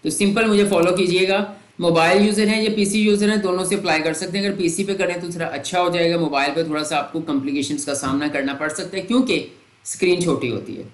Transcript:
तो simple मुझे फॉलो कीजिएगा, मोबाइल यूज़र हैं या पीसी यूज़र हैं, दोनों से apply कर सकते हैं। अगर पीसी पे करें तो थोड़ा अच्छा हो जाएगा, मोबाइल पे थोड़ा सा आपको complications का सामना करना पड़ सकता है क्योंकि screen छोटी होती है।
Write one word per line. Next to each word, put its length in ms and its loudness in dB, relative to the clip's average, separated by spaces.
तो 60 -2
simple 360 2
मुझे 200 4
फॉलो 260 2
कीजिएगा, 540 2
मोबाइल 420 4
यूज़र 260 2
हैं 140 2
या 80 0
पीसी 300 0
यूज़र 300 4
हैं, 100 2
दोनों 240 0
से 120 0
apply 240 0
कर 140 0
सकते 240 -6
हैं। 80 -2
अगर 100 -2
पीसी 280 -2
पे 100 -2
करें 260 -2
तो 80 -8
थोड़ा 180 -6
अच्छा 340 -4
हो 100 2
जाएगा, 280 2
मोबाइल 340 0
पे 120 0
थोड़ा 180 -4
सा 140 -4
आपको 260 -4
complications 600 -2
का 120 -4
सामना 320 -2
करना 260 -2
पड़ 160 -4
सकता 260 -8
है 60 -4
क्योंकि 420 2
screen 380 0
छोटी 260 0
होती 260 -8
है। 200 -12